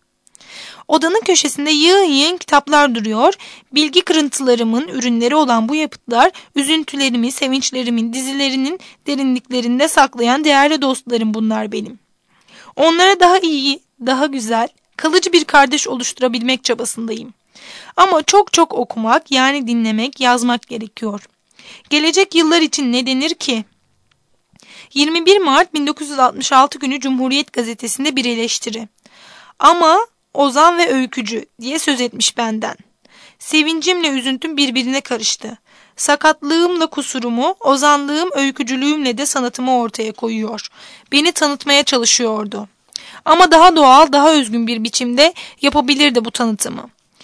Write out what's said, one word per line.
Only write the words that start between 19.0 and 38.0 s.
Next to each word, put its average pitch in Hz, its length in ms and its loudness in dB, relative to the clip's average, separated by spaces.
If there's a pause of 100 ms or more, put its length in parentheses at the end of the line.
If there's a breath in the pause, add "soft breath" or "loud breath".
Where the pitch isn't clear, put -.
yani 269 360 0
dinlemek, 233 540 -2
yazmak 247 480 0
gerekiyor. 214 520 -10 (680 loud breath)
Gelecek 320 440 0
yıllar 330 260 2
için 285 320 -2
ne 247 140 -2
denir 269 280 -2
ki? 226 300 -6 (1300 loud breath)
Yirmi 320 320 -2
bir 392 120 4
Mart 330 360 0
bin 294 120 -2
dokuz 294 240 -6
yüz 285 80 -6
altmış 247 340 0
altı 269 260 2
günü 269 220 -4
Cumhuriyet 262 520 -2
Gazetesi'nde 240 640 -4
bir 262 80 -2
eleştiri. 226 640 -6 (680 soft breath)
Ama 339 480 2 (280)
ozan 294 440 2
ve 330 140 2
öykücü 233 540 -4 (140)
diye 262 180 -6
söz 277 220 -2
etmiş 240 360 -4
benden. 220 380 -6 (640 soft breath)
Sevincimle 320 680 -2
üzüntüm 269 480 -4
birbirine 262 440 -2
karıştı. 220 580 -8 (380 soft breath)
Sakatlığımla 311 880 0
kusurumu, 262 760 -4
ozanlığım 294 720 0